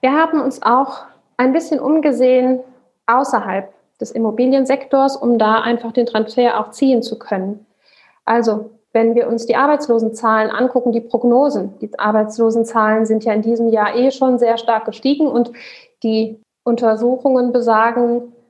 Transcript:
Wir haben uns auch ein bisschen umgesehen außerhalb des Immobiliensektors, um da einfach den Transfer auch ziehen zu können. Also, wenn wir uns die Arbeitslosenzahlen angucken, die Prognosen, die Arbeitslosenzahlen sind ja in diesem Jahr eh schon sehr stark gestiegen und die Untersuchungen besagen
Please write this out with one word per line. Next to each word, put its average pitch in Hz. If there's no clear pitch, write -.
Wir 262
haben 320
uns 262
auch 254
ein 254
bisschen 320
umgesehen 254
außerhalb 202
des 220
Immobiliensektors, 262
um 240
da 220
einfach 233
den 233
Transfer 233
auch 214
ziehen 262
zu 220
können. 196
Also, 220
wenn 226
wir 233
uns 226
die 226
Arbeitslosenzahlen 233
angucken, 247
die 233
Prognosen, 233
die 214
Arbeitslosenzahlen 220
sind 220
ja 220
in 214
diesem 226
Jahr 208
eh 254
schon 262
sehr 233
stark 226
gestiegen 285
und 240
die 220
Untersuchungen 240
besagen 233